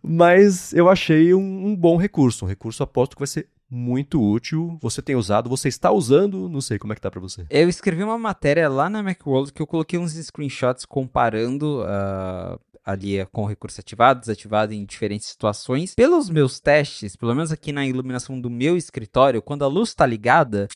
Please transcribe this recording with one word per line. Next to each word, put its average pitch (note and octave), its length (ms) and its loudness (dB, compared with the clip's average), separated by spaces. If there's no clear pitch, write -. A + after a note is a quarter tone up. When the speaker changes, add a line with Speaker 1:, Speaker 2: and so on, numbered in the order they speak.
Speaker 1:
Mas F3+ 680 4
eu E3+ 160 6
achei E3+ 460 6
um, F#3+ 320 -2
um G#3 100 -2
bom E3+ 220 4
recurso. C3+ 480 2
Um - 20 -4
recurso, A2 340 -8
aposto B2+ 320 -2
que - 60 -20
vai C#3 60 -4
ser - 220 -8
muito B2 540 -2
útil. D#3 580 -2
Você - 220 -6
tem C#3+ 120 -4
usado, A2 360 0
você C3 180 -2
está F3 220 0
usando, F#3 580 2
não C#3 140 -6
sei G#2+ 160 -6
como G#2 160 -8
é - 20 -8
que - 60 -20
tá G2 80 -4
pra F#2+ 100 -14
você. F#2 300 -14
Speaker 2:
Eu D#3 180 4
escrevi E3+ 340 -4
uma A3 140 -4
matéria E3+ 500 0
lá C#3 220 0
na G#3+ 140 -4
Macworld C#3+ 500 -4
que - 80 -18
eu D3+ 60 -2
coloquei E3 320 -4
uns E3+ 140 -4
screenshots C#3 760 -6
comparando, B2+ 960 -2
ah, F#2+ 760 -6
ali, G2 340 -4
eh, F#2 80 -6
com A2 160 -8
o G2+ 40 -4
recurso G2+ 340 -10
ativado, A#2+ 400 2
desativado G#2+ 520 -4
em G#2 120 -8
diferentes G2+ 420 -8
situações. B2+ 680 -4
Pelos C#4 380 4
meus D3 300 0
testes, C#3+ 560 0
pelo A#2 180 -2
menos D#3+ 160 -2
aqui D3+ 220 -8
na C#3+ 120 -4
iluminação B2+ 560 -6
do B2 80 -8
meu C3 280 0
escritório, B2+ 680 0
quando C#3+ 220 -6
a - 20 0
luz F3 260 -2
tá D3 140 4
ligada, A2+ 680 2